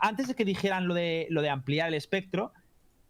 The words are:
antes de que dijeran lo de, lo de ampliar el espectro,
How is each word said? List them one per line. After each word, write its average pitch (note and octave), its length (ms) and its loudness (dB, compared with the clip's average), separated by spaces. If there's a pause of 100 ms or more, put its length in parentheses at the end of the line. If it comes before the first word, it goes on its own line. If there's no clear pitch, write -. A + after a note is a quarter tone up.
antes A3 260 0
de B3+ 80 -2
que A3+ 100 0
dijeran F#3 440 0
lo F3 60 2
de, E3 360 0
lo D#3 120 2
de D3 80 2
ampliar C#3+ 380 0
el D#3+ 60 -2
espectro, F#3+ 580 -2 (580)